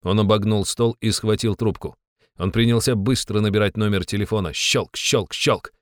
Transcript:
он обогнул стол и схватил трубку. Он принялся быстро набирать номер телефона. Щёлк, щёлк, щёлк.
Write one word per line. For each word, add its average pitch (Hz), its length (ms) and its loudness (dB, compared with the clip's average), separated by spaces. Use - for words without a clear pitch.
он 98 160 0
обогнул 104 460 2
стол 117 360 -2
и 110 100 0
схватил 107 440 0
трубку. 92 420 -4
Он 92 120 0
принялся 117 460 2
быстро 107 440 0
набирать 104 360 0
номер 104 280 0
телефона. 101 480 -2
Щёлк, - 440 -2
щёлк, - 360 -2
щёлк. - 500 -2